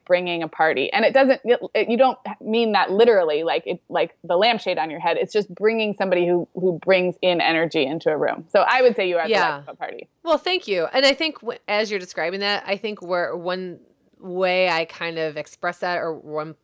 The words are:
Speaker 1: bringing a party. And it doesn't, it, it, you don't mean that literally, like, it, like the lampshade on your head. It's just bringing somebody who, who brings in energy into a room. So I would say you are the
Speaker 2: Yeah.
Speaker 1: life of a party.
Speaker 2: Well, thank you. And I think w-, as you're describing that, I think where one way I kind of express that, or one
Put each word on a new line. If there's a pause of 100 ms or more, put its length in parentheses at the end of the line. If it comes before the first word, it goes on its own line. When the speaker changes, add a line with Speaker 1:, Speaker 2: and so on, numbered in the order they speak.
Speaker 1:
bringing
a
party.
And
it
doesn't,
it, (140)
it,
you
don't (220)
mean
that
literally,
like,
it,
like
the
lampshade
on
your
head.
It's
just
bringing
somebody
who,
who
brings
in
energy
into
a
room.
So
I
would
say
you
are
the
Speaker 2:
Yeah.
Speaker 1:
life
of
a
party. (160)
Speaker 2:
Well,
thank
you.
And
I
think
w-, (100)
as
you're
describing
that,
I
think
where
one (400)
way
I
kind
of
express
that,
or
one